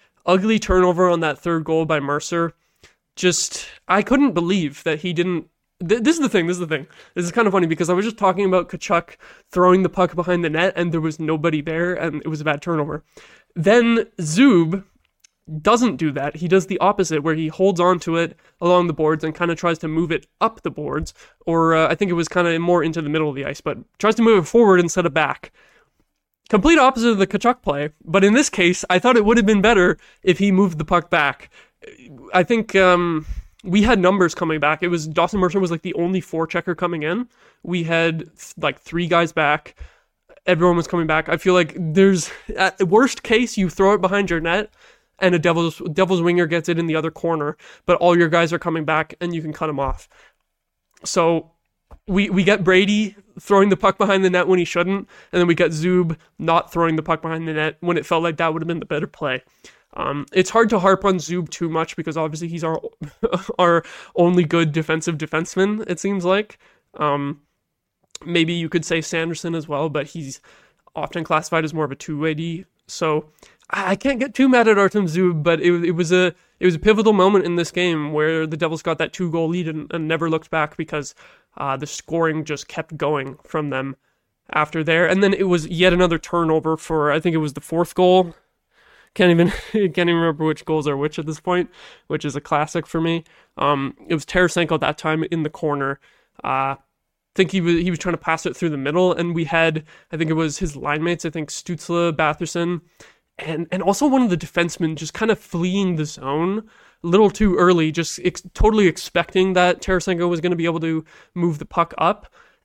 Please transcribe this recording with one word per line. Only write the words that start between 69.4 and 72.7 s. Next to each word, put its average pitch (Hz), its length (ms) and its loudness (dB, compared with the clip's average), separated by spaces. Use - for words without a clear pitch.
as 156 120 -8
well, 151 220 -4
but 143 180 -6
he's 139 340 -14
often 160 280 -8
classified 160 420 -2
as 151 80 -8
more 156 120 -2
of 131 60 -6
a 135 40 -12
two-way 156 400 -4
D. 165 300 -8